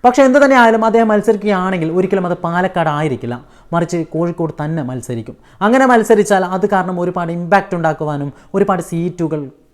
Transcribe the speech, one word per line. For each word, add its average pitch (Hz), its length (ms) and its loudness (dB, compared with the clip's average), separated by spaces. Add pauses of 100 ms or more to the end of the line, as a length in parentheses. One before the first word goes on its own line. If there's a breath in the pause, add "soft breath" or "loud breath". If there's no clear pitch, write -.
പക്ഷേ 247 180 6
എന്ത് 262 160 6
തന്നെ 269 160 4
ആയാലും 226 300 4
അദ്ദേഹം 226 220 2
മത്സരിക്കുകയാണെങ്കിൽ 196 840 0
ഒരിക്കലും 185 340 0
അത് 175 80 -2
പാലക്കാട് 175 560 -2
ആയിരിക്കില്ല, 127 520 -4 (320 soft breath)
മറിച്ച് 170 400 -2
കോഴിക്കോട് 165 400 -4 (100)
തന്നെ 156 200 -4
മത്സരിക്കും. 123 520 -8 (260 soft breath)
അങ്ങനെ 247 240 4
മത്സരിച്ചാൽ 208 600 4
അത് 190 240 -2
കാരണം 185 300 -2
ഒരുപാട് 175 320 -4
ഇമ്പാക്റ്റ് 185 440 -2
ഉണ്ടാക്കുവാനും 151 580 -4 (200 soft breath)
ഒരുപാട് 196 280 0
സീറ്റുകൾ 165 680 -6 (220)